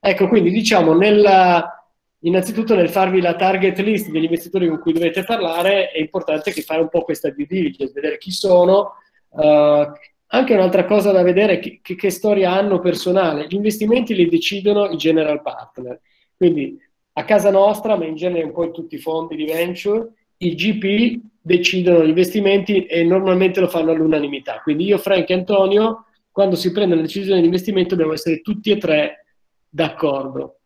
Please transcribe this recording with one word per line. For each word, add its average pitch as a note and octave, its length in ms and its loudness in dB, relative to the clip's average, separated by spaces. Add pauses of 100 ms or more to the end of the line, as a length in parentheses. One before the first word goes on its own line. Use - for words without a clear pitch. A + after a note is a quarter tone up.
Ecco, G3 260 0
quindi F#3 240 2
diciamo, F#3 420 2
nella, F#3+ 960 4 (300)
innanzitutto G3 560 0
nel E3+ 140 2
farvi F#3 320 0
la F3 140 0
target F#3+ 440 0
list G#3 320 -2
degli D#3+ 140 -2
investitori F3 420 -2
con D#3+ 120 -2
cui E3 120 -4
dovete E3 320 -2
parlare, F#3 680 0
è D#3+ 80 -6
importante D#3 520 -4
che D#3 100 -8
fai D#3+ 200 -4
un D#3+ 80 -2
po' E3+ 140 -2
questa D#3 260 -6
due C#3+ 160 -8
diligence, C#3+ 480 -6
vedere D3+ 240 -6
chi - 140 -14
sono. F#3 640 2 (360)
Eh, D3 600 4 (360)
anche B3+ 260 2
un'altra F#3 300 4
cosa G3+ 300 2
da F#3 100 4
vedere F#3 300 4
è - 60 -2
che, - 220 -14
che, F3+ 140 -10
che F#3+ 140 -2
storia F#3+ 420 0
hanno G3 280 0
personale. F3 680 -2
Gli F3+ 80 -8
investimenti G#3+ 580 -2
li F3+ 140 4
decidono G3+ 640 0
i E3 80 -6
general D3+ 440 0
partner. B2 600 -14 (340)
Quindi D3+ 420 0 (400)
a D3 60 -8
casa G#3 260 2
nostra, G#3 460 2
ma E3+ 80 -4
in D#3+ 120 -8
genere E3+ 280 -4
un D3+ 80 -8
po' E3+ 140 -4
in E3 80 -8
tutti - 220 -14
i C3+ 40 -12
fondi D#3+ 380 -8
di D3+ 80 -6
venture, F3+ 680 -4 (240)
i F3 180 -4
G G#3 240 -2
P G#3 400 0 (220)
decidono F3 640 2
gli D#3 60 4
investimenti F#3+ 760 2
e E3+ 200 0
normalmente F#3 560 2
lo F3 80 2
fanno E3 220 -2
all'unanimità. D3 680 -2
Quindi D#3 220 -2
io, G3 140 2
Frank F#3+ 320 0
e F#3 40 2
Antonio, G3 760 0 (220)
quando F#3+ 280 0
si F3 160 -2
prende F3+ 220 0
una D#3+ 80 0
decisione F#3+ 360 -2
di E3 60 4
investimento, F#3 500 0
dobbiamo D#3+ 200 -2
essere D#3+ 260 -4
tutti G#3 280 -6
e G3+ 60 4
tre D#3 500 -4 (440)
d'accordo. C#3 960 -6